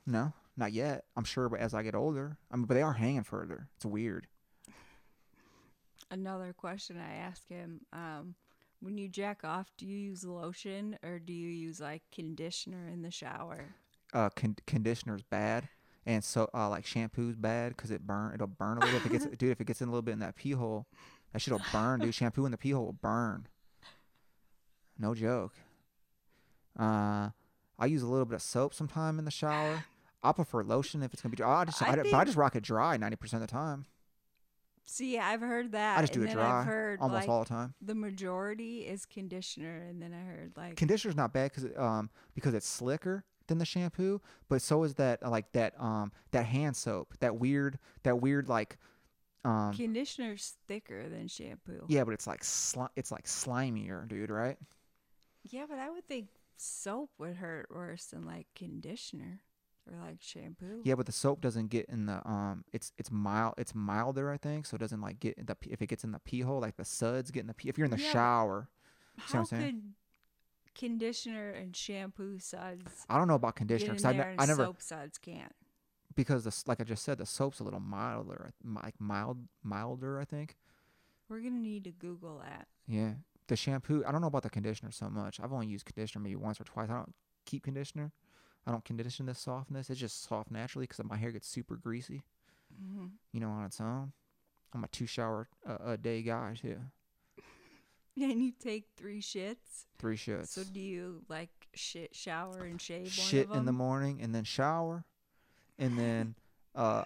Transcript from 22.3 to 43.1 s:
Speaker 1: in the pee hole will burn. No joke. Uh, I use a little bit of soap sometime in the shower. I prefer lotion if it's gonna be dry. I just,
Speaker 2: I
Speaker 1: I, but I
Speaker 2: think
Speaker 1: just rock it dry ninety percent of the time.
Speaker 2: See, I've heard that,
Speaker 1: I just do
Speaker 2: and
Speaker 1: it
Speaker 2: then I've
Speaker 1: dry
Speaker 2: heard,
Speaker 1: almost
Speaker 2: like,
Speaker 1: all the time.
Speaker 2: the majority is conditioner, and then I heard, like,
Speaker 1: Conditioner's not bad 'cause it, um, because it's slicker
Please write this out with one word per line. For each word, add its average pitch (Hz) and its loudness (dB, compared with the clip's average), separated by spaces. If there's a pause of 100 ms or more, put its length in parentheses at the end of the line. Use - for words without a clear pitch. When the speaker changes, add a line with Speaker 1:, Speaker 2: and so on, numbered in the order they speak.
Speaker 1:
in 131 2
the 117 -2
pee 139 2
hole 131 4
will - -2
burn. 110 0 (1500)
No 110 2
joke. 110 0 (1200)
Uh, 104 4 (500)
I 107 4
use 147 4
a 117 0
little 131 6
bit 117 -2
of 113 -2
soap 135 2
sometime 156 -2
in 156 -2
the 151 -4
shower. 151 0 (360)
I 139 6
prefer 123 2
lotion 135 2
if 127 -4
it's - -12
gonna 117 -2
be 107 -4
dry. 135 6
I 170 4
just, 165 0
Speaker 2:
I 113 4
Speaker 1:
I, 131 8
but - 6
I - 4
Speaker 2:
think 156 10
Speaker 1:
just 220 2
rock 139 8
it 110 0
dry 123 4
ninety 110 0
percent 113 -2
of 110 -6
the - -10
time. 143 -2 (1000)
Speaker 2:
See, 247 -2
I've 214 2
heard 240 0
that, 208 4
Speaker 1:
I 160 10
just 151 8
do 123 4
Speaker 2:
and 110 4
Speaker 1:
it - 0
Speaker 2:
then 110 4
I've 120 8
Speaker 1:
dry 123 6
Speaker 2:
heard, 214 2
Speaker 1:
almost 127 4
Speaker 2:
like, 202 0
Speaker 1:
all 117 8
the - -4
time. 120 -2
Speaker 2:
the 208 -4
majority 208 -4
is 196 -6
conditioner, 175 -8
and 175 -8
then 170 -8
I 170 -10
heard, 165 -10
like, 170 -10
Speaker 1:
Conditioner's 185 4
not 131 4
bad 135 4
'cause 131 -6
it, 123 -4
um, 110 4 (260)
because 131 4
it's 107 2
slicker 156 0 (240)